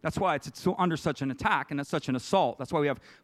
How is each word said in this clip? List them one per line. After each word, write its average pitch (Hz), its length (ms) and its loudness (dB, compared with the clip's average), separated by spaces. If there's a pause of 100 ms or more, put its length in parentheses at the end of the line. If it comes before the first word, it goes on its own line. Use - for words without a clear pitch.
That's 160 140 -2
why 180 160 2
it's, 139 100 -4
it's - 160 -14
so 180 160 2
under 175 200 2
such 147 260 -2
an 135 80 -2
attack 147 400 0
and 143 80 -4
it's 139 100 -6
such - 200 -2
an 131 60 2
assault. 147 440 2
That's 127 120 -6
why 170 80 2
we 147 60 4
have 139 140 0 (240)